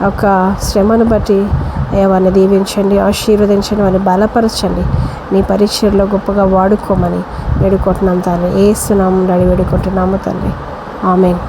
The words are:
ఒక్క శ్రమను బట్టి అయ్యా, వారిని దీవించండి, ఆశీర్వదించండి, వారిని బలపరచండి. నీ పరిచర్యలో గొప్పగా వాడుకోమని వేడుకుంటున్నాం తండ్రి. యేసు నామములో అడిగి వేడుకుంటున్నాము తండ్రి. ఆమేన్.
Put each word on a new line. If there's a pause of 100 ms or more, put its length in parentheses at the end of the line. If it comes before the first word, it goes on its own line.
ఒక్క
శ్రమను
బట్టి (460)
అయ్యా,
వారిని
దీవించండి,
ఆశీర్వదించండి,
వారిని
బలపరచండి. (520)
నీ
పరిచర్యలో
గొప్పగా
వాడుకోమని (420)
వేడుకుంటున్నాం
తండ్రి.
యేసు
నామములో
అడిగి
వేడుకుంటున్నాము
తండ్రి. (540)
ఆమేన్. (100)